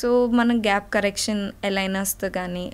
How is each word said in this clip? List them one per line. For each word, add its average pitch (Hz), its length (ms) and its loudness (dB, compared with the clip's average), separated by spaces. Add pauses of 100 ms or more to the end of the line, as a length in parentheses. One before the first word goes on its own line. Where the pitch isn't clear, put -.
So, 247 300 4
మనం 240 280 4
గ్యాప్ 202 340 0
కరెక్షన్ 202 580 -2 (140)
ఎలైనర్స్‌తో 190 640 -2
కానీ 180 440 -6